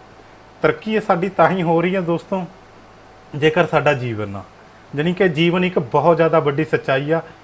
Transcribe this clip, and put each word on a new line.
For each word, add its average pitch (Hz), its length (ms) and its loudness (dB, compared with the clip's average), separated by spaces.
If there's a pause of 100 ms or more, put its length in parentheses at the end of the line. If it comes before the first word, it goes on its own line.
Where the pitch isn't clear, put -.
(640)
ਤਰੱਕੀ - 320 -2
ਇਹ 214 60 2
ਸਾਡੀ 190 280 0
ਤਾਂ 170 220 2
ਹੀ 185 120 -2
ਹੋ 165 200 2
ਰਹੀ 185 140 0
ਹੈ 190 40 0
ਦੋਸਤੋ 170 440 -4 (920)
ਜੇਕਰ 156 300 2
ਸਾਡਾ 147 260 2
ਜੀਵਨ 107 440 -6
ਆ, 95 80 -12 (520)
ਜਾਣੀ 165 180 -2
ਕਿ 190 140 2
ਜੀਵਨ 170 360 0
ਇੱਕ 180 140 -2
ਬਹੁਤ 151 380 2
ਜ਼ਿਆਦਾ 160 240 4
ਵੱਡੀ 147 240 0
ਸੱਚਾਈ 143 460 -2
ਆ। 165 120 0 (220)